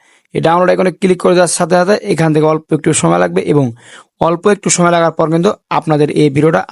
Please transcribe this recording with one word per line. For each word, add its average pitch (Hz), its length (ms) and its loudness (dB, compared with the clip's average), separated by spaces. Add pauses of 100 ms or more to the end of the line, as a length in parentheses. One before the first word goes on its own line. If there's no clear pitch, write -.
(360)
এই - 100 -2
ডাউনলোড 180 260 2
আইকনে 185 180 0 (100)
ক্লিক 185 240 0
করে 185 120 2
দেওয়ার 175 220 2
সাথে 175 220 -2
সাথে 185 140 0 (180)
এখান 160 220 0
থেকে 156 180 2
অল্প 156 140 -6 (100)
একটু 147 120 -4 (140)
সময় 170 220 0
লাগবে 180 160 -2 (120)
এবং 143 120 2 (600)
অল্প 170 160 -2 (120)
একটু 196 220 -6
সময় 175 200 2
লাগার 165 220 0
পর 165 160 0
কিন্তু 170 160 0 (280)
আপনাদের 151 300 0 (140)
এই 151 140 4
ভিডিওটা 160 240 2 (120)